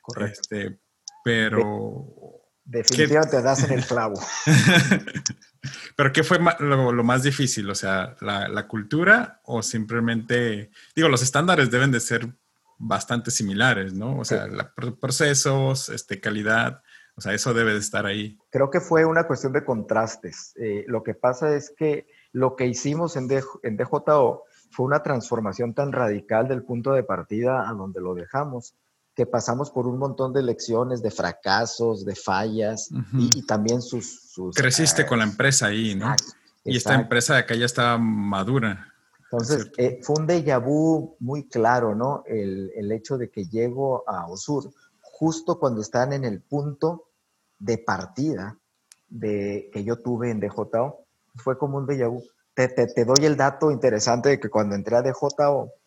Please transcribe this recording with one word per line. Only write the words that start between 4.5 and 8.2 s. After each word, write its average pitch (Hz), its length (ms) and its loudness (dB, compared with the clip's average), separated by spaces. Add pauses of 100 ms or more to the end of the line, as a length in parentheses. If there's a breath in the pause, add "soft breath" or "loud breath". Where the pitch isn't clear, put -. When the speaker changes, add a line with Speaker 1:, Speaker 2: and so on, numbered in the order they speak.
Speaker 2:
¿Pero 139 160 4
qué 156 100 4
fue 175 160 4
ma-, 170 220 4
lo, 135 320 4
lo 120 120 2
más 127 180 2
difícil? 131 480 0
O 98 40 -4
sea, 95 460 -2